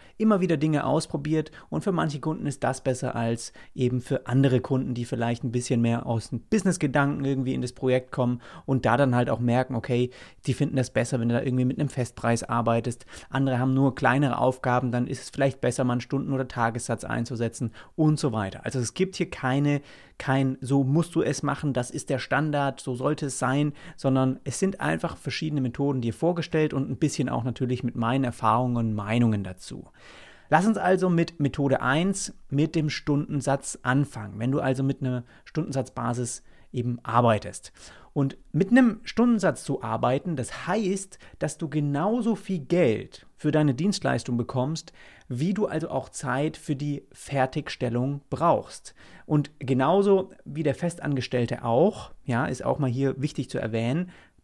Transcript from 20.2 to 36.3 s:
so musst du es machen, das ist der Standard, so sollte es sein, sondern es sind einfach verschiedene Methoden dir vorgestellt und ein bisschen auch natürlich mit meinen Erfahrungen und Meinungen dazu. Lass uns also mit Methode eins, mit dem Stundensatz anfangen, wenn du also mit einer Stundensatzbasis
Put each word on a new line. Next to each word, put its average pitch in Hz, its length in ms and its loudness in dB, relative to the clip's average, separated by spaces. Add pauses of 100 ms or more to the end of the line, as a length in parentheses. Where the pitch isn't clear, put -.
so 139 240 2
musst 156 300 2
du 160 80 2
es - 200 -2
machen, 143 300 -2
das 123 180 -2
ist - 200 -8
der 135 80 0
Standard, 139 640 -2
so 131 140 -6
sollte 143 320 -2
es 135 120 -6
sein, 143 340 0 (240)
sondern 131 480 2
es - 140 -6
sind 190 220 -2
einfach 156 360 -4
verschiedene 151 440 -4
Methoden 131 400 0
dir 117 140 -2
vorgestellt 160 600 0
und 135 160 -2
ein 117 80 -6
bisschen 143 300 0
auch 123 160 -2
natürlich 123 380 -2
mit 117 140 -2
meinen 120 280 2
Erfahrungen 120 520 2
und 113 180 0
Meinungen 107 480 2
dazu. - 460 -12 (600)
Lass 165 180 4
uns 220 120 2
also 180 320 4
mit 170 300 2
Methode 139 420 2
eins, 170 500 0 (180)
mit 151 260 2
dem 156 120 2
Stundensatz 139 920 -2
anfangen, 123 560 -2
wenn 120 140 -2
du 143 80 0
also 135 240 0
mit 135 160 -2
einer 123 240 -4 (200)
Stundensatzbasis 120 1000 -6 (280)